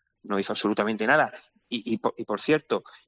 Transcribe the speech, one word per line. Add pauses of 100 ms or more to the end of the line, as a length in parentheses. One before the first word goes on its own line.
(240)
no
hizo
absolutamente
nada. (340)
Y,
y
por,
y
por
cierto, (240)